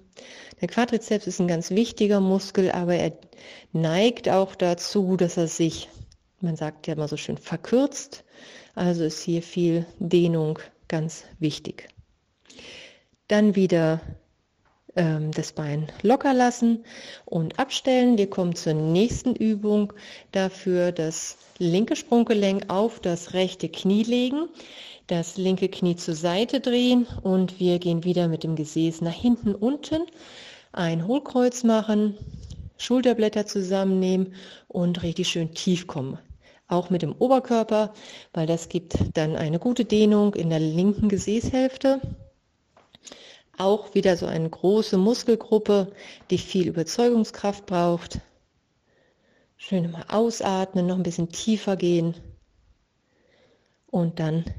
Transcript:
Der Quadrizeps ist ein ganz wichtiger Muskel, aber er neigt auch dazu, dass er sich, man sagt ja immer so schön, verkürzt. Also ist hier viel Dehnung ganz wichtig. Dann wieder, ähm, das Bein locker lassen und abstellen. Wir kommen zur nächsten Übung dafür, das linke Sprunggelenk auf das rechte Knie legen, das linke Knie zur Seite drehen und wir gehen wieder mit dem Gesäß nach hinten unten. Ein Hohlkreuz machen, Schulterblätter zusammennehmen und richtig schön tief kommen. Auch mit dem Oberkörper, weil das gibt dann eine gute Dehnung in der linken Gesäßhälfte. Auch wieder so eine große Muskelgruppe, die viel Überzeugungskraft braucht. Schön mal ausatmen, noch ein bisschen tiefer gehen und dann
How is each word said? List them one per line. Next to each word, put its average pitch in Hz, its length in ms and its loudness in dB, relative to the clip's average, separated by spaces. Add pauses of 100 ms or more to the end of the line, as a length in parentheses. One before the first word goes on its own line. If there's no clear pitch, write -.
(600)
Der 180 60 -4
Quadrizeps 220 640 -2
ist 185 100 -8
ein 180 80 2
ganz 170 240 -2
wichtiger 208 500 2
Muskel, 190 520 2
aber 175 240 0
er 165 160 0 (600)
neigt 175 560 2
auch 190 280 2
dazu, 185 600 0
dass 175 200 2
er 170 100 0
sich, - 420 -2 (520)
man 165 160 -2
sagt - 320 -8
ja 160 60 -2
immer 151 120 -4
so 151 100 -6
schön, - 220 -8
verkürzt. - 840 -4 (500)
Also 175 300 0
ist 156 180 -4
hier 170 200 -2
viel 170 440 0 (140)
Dehnung 165 580 2 (300)
ganz 160 360 -4 (140)
wichtig. - 500 -6 (1400)
Dann 208 260 6
wieder, 165 460 4 (960)
ähm, 156 340 0
das 156 220 -6
Bein 151 340 -6 (160)
locker 262 320 4
lassen 240 500 2 (420)
und 160 340 -4
abstellen. 247 580 2
Wir 196 100 2
kommen 175 280 -2
zur 160 180 -2
nächsten 180 640 2
Übung 208 560 0 (400)
dafür, 185 580 0
das 165 480 -6 (200)
linke 180 380 2
Sprunggelenk 214 720 2
auf 208 300 -2
das - 360 -6
rechte 180 340 -2
Knie 202 340 0
legen, 247 460 0 (580)
das 170 300 -4
linke 185 320 0
Knie 180 280 0
zur 175 180 -6
Seite 180 460 0
drehen 247 460 2 (160)
und 185 360 0
wir 175 200 2
gehen 170 260 -2
wieder 175 240 2
mit 160 160 -2
dem 160 100 -2
Gesäß 160 460 -2
nach 170 120 -2
hinten 233 420 0
unten. 285 480 -2 (720)
Ein 165 340 -2
Hohlkreuz 247 580 0
machen, 214 520 2 (640)
Schulterblätter 233 680 2
zusammennehmen 190 880 0 (340)
und 175 340 -2
richtig 170 260 -2
schön 165 240 -2
tief - 340 -2
kommen. 135 320 -8 (500)
Auch 180 200 0
mit 175 140 0
dem 151 160 -4
Oberkörper, 226 760 2 (400)
weil 160 140 -2
das 165 220 -2
gibt - 280 -6 (180)
dann 156 220 0
eine 160 220 -2
gute 247 260 0
Dehnung 208 500 4
in 170 140 -2
der 160 120 2
linken 190 500 2
Gesäßhälfte. 262 920 0 (1600)
Auch 208 360 0
wieder 190 220 4
so 175 80 -6
eine 160 240 -2
große 208 480 2
Muskelgruppe, 214 960 2 (380)
die 180 80 2
viel 175 300 -2
Überzeugungskraft 202 1000 0
braucht. 175 540 0 (1400)
Schön 170 320 -2
mal 165 180 -12
ausatmen, 190 800 0
noch 180 100 0
ein 185 60 0
bisschen 170 260 -2
tiefer 202 480 -2
gehen 170 380 2 (1800)
und 170 280 -2
dann 160 280 -2 (120)